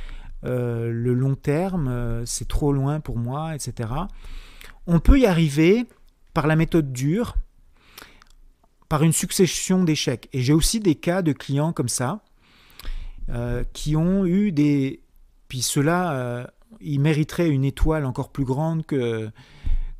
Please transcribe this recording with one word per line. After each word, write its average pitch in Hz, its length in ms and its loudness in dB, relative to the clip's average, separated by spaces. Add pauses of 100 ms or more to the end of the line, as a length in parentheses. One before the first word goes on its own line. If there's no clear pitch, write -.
(440)
euh, 120 480 -2
le 120 220 0
long 131 220 0
terme, 165 520 -2
euh, 120 380 -4
c'est - 220 -6
trop 143 260 2
loin 139 260 0
pour 127 160 -8
moi, 139 380 -4
et 147 40 -8
cetera. 123 500 -6 (800)
On 170 140 4
peut 277 180 8
y 262 60 6
arriver 165 600 4 (480)
par 156 120 0
la 156 80 4
méthode 160 380 2
dure, 147 420 -2 (1500)
par 156 160 2
une 165 100 6
succession 185 720 0
d'échecs. 147 500 -2
Et 131 80 0
j'ai 127 100 2
aussi 165 260 2
des 196 180 2
cas 180 260 0
de 156 100 0
clients 147 400 -2
comme 131 160 -4
ça, 135 340 -4 (1080)
euh, 120 420 -4
qui 151 240 -2
ont 185 300 2
eu 196 260 2
des, 143 500 0 (460)
puis 127 140 -8
ceux-là, 165 500 2
euh, 123 340 -6 (320)
ils 147 220 -4
mériteraient 156 480 2
une 135 160 2
étoile 151 400 2
encore 131 280 -6
plus 139 120 -4
grande 156 400 -2
que, 117 460 -2 (680)